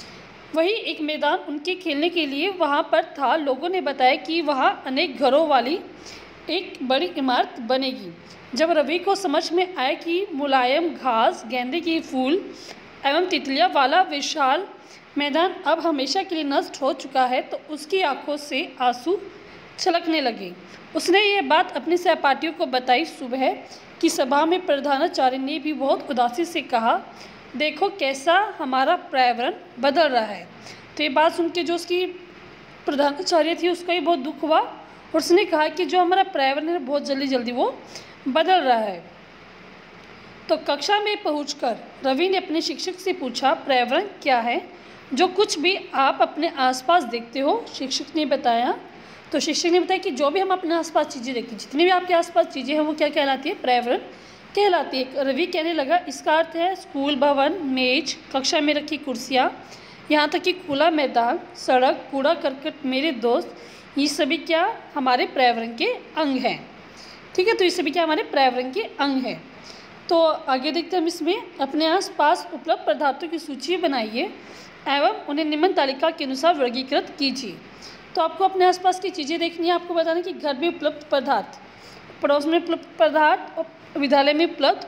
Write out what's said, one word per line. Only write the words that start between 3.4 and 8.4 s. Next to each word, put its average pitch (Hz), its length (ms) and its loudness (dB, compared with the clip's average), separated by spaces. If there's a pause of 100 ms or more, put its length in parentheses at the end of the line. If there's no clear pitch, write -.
ने 359 120 -2
बताया 262 360 4
कि 320 240 -2
वहाँ 294 460 0
अनेक 269 300 -2
घरों 285 320 4
वाली 277 320 2 (720)
एक 359 320 -6
बड़ी 262 240 0
इमारत 269 540 0
बनेगी। 226 540 -4 (400)